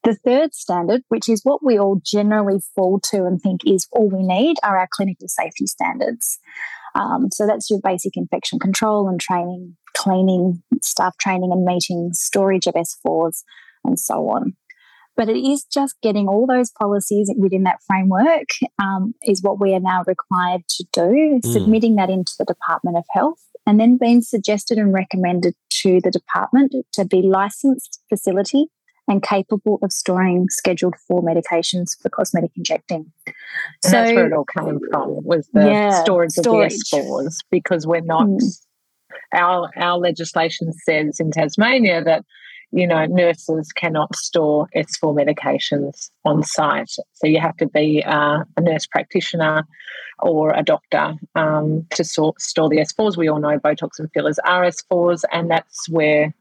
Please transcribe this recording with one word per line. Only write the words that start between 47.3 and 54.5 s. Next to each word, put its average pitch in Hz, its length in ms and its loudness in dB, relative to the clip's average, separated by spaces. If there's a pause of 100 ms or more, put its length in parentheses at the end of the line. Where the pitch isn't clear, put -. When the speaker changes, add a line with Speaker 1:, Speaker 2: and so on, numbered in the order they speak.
Speaker 3:
have 165 180 -2
to 165 80 0
be, 151 400 2
uh, 147 380 0 (140)
a 165 40 0
nurse 160 240 0
practitioner 156 800 -2 (540)
or 156 340 2
a 156 80 0
doctor, 151 540 0 (180)
um, 156 640 0
to 170 80 -2
sort, 160 360 0
store 156 300 0
the 151 100 4
S 151 120 -2
fours. 208 260 0
We 165 100 0
all 151 120 0
know 147 180 0
Botox 151 400 -2
and 156 160 -10
fillers 151 320 -2
are 180 200 2